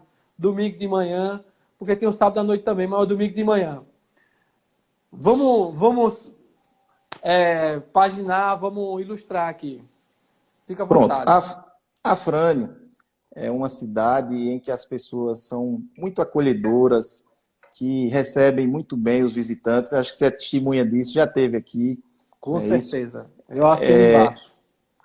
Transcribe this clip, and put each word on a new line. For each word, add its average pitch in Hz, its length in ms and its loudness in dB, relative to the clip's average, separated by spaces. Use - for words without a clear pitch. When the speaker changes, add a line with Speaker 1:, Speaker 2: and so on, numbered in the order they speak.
Speaker 1:
domingo 196 400 -2
de 196 100 -6
manhã, 190 560 -4
porque 196 160 -2
tem 214 120 -2
o 214 40 2
sábado 208 280 0
à 208 40 0
noite 208 200 -2
também, 185 240 -2
mas 196 120 -2
é 202 40 2
o 196 40 2
domingo 202 260 -2
de 214 100 -4
manhã. 180 380 0
Vamos, 220 640 2
vamos, 226 560 0
é, 170 560 2
paginar, 196 640 0
vamos 196 460 -6
ilustrar 190 480 -6
aqui. 139 340 -12
Fica 190 160 -8
à - 20 -4
Speaker 2:
Pronto, 160 240 4
Speaker 1:
vontade. 139 220 2
Speaker 2:
Af-, 175 320 2
Afrânio 160 720 0
é 123 140 -6
uma 131 180 -4
cidade 120 680 -2
em 120 240 -4
que 135 120 -8
as 123 120 -6
pessoas 120 580 -8
são 120 420 -6
muito 180 280 -6
acolhedoras, 123 1000 0
que 131 320 -4
recebem 135 580 2
muito 139 320 -4
bem 120 260 2
os 117 120 0
visitantes. 117 580 -2
Acho 131 200 0
que - 40 -16
você 143 80 4
é 131 60 4
testemunha 135 520 -2
disso, 123 300 -2
já 151 140 4
teve 131 280 0
aqui. 120 440 -4
Speaker 1:
Com 147 140 -6
Speaker 2:
É - 20 -2
isso. 117 320 0
Speaker 1:
certeza. 120 380 -10
Eu 139 200 2
assino 151 240 4
Speaker 2:
É, 120 180 8
Speaker 1:
embaixo. - 280 -4